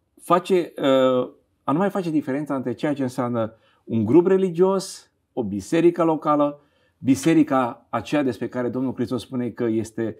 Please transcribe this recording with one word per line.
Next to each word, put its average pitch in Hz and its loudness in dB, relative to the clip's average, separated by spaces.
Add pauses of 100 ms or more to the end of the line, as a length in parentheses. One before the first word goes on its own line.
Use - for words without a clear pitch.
(200)
face, 180 0
uh, 131 2 (360)
a 135 0
nu 147 2
mai 196 0
face 185 -4
diferența 143 -4
între 127 -4
ceea 147 -4
ce 135 -4
înseamnă 120 -4 (300)
un 113 -2
grup 156 6
religios, 190 0 (280)
o 127 -2
biserică 165 0
locală, 147 0 (380)
biserica 135 2
aceea 147 -2
despre 123 -4
care 123 -4
Domnul 127 -4
Hristos 120 -4
spune 123 -6
că 120 -6
este, 113 -4